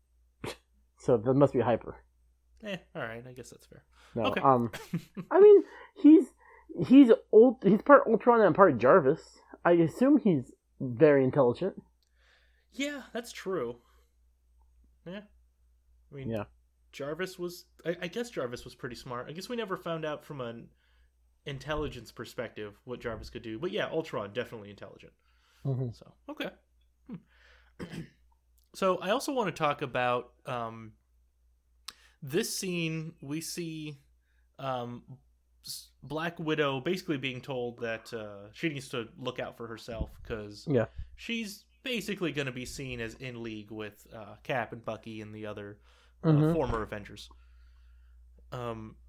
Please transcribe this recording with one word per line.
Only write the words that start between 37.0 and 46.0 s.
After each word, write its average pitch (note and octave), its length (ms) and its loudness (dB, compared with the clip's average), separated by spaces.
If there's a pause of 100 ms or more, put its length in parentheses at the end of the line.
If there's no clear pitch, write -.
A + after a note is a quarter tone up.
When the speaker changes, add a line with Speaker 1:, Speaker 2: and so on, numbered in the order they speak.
Speaker 2:
being C3 240 -6
told A#2+ 380 -8
that, A2+ 340 -8
uh, G#2 400 -14
she - 160 -6
needs C#3 200 -12
to A#2 180 -8 (100)
look B2+ 220 -8
out B2 180 -10
for A#2 80 -14
herself A2 460 -10 (100)
'cause G#2 480 -12
Speaker 1:
Yeah. A#2+ 160 2 (300)
Speaker 2:
she's A3+ 500 -10 (160)
basically G3 500 -6
gonna C3+ 200 -6
be B2 140 -10
seen B2+ 360 -12
as A2+ 140 -10
in B2 260 -14
league A2 300 -12
with, G#2+ 420 -14
uh, G#2+ 300 -18
Cap A#2+ 280 -4
and A#2 140 -16
Bucky A2 360 -10
and G#2+ 120 -16
the G#2+ 140 -12
other, G#2 320 -14 (440)